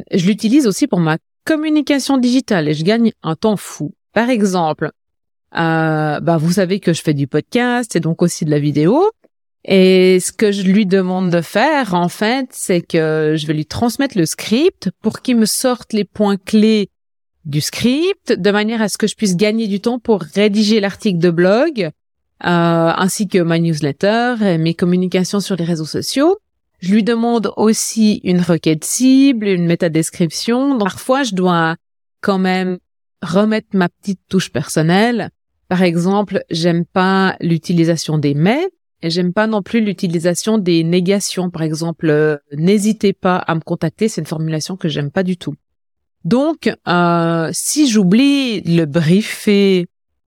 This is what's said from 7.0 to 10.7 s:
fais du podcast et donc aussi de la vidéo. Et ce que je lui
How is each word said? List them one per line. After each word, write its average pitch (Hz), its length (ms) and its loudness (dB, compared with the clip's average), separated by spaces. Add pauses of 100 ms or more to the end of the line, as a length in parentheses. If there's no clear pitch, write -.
fais 156 120 0
du 139 140 -2
podcast 240 680 -2
et 175 40 2
donc 160 220 -2
aussi 175 240 -2
de 151 60 -2
la 147 80 2
vidéo. 156 500 2 (560)
Et 185 540 4
ce - 120 -6
que 208 200 0
je 202 100 -4
lui 190 240 4